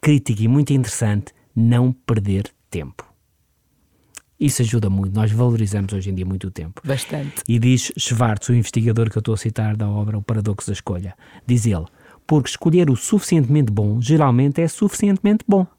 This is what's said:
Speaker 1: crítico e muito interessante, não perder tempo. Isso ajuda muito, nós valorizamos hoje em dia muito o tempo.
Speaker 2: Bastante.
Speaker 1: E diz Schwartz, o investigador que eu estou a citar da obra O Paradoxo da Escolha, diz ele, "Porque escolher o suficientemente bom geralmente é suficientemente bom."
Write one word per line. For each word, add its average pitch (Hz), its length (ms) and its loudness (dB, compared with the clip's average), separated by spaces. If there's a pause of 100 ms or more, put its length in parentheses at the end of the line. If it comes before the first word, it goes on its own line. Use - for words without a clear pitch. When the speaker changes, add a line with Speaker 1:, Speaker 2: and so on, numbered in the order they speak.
Speaker 1:
crítico 127 400 2
e 113 60 2
muito 139 260 2
interessante, 107 580 0 (240)
não 120 360 4
perder 101 600 -2 (200)
tempo. - 340 -10 (1300)
Isso - 240 0
ajuda 110 280 0
muito, 95 260 0
nós 107 160 2
valorizamos 107 640 0
hoje 98 160 -4
em 95 40 -2
dia 92 120 -4
muito 95 220 -4
o 92 40 -8
tempo. 85 340 -12
Speaker 2:
Bastante. 143 500 -6 (120)
Speaker 1:
E 117 100 2
diz 123 400 2
Schwartz, 113 520 -2
o 120 40 4
investigador 113 560 0
que - 80 -4
eu 107 40 -2
estou 113 120 -2
a 107 40 -2
citar 107 400 -4
da 104 120 -2
obra 104 280 -2
O 101 40 -4
Paradoxo 107 460 -4
da 107 60 -4
Escolha, 92 420 -8 (320)
diz 120 180 2
ele, 90 200 0 (420)
"Porque 147 220 2
escolher 170 400 2
o 123 80 2
suficientemente 147 760 2
bom 104 300 0
geralmente 139 600 2
é 170 60 0
suficientemente 202 800 0
bom." 190 180 4 (140)